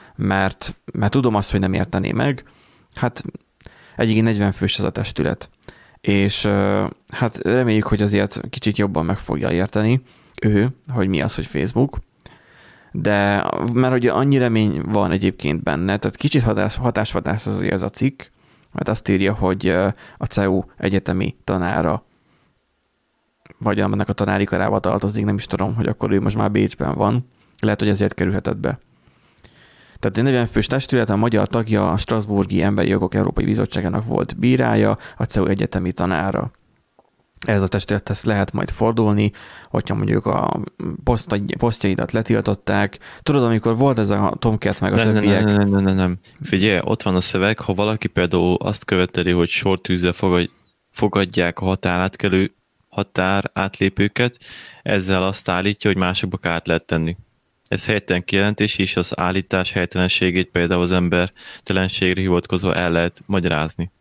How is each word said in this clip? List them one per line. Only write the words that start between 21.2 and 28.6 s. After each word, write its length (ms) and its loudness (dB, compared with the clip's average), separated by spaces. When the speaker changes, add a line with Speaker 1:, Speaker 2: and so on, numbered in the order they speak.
Speaker 1:
tanára, 640 -2
vagy 220 0
annak 300 0
a 40 -2
tanári 300 0
karába 360 0
tartozik, 460 -2
nem 100 0
is 100 -6
tudom, 300 -4
hogy 120 -2
akkor 240 -2
ő 100 4
most 140 0
már 160 0
Bécsben 440 0
van. 340 0
Lehet, 180 0
hogy 100 0
ezért 240 0
kerülhetett 440 -2
be. 200 -4